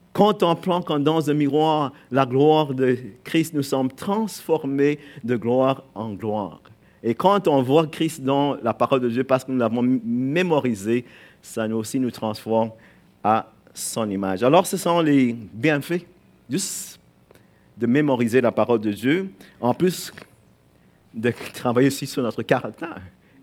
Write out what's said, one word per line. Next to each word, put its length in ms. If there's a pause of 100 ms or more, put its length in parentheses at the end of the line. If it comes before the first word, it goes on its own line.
(140)
contemplant 680
comme 220
dans 260
un 40
miroir 580 (180)
la 160
gloire 480
de 240 (280)
Christ, 280
nous 100
sommes 280
transformés 1040 (280)
de 100
gloire 480 (100)
en 200
gloire. 480 (420)
Et 120
quand 340
on 120
voit 260
Christ 340
dans 420
la 100
parole 280
de 80
Dieu, 160
parce 180
que 80
nous 80
l'avons 240
m-, 220
mémorisé, 1000 (380)
ça 260
nous 80
aussi 240
nous 120
transforme 600 (540)
à 260 (220)
son 360
image. 320
Alors, 240
ce 120
sont 240
les 340 (180)
bienfaits, 520 (440)
juste 480 (800)
de 100
mémoriser 520
la 140
parole 260
de 140
Dieu, 360 (300)
en 140
plus 400 (1000)
de 160 (240)
travailler 340
aussi 200
sur 160
notre 180
caractère 600 (420)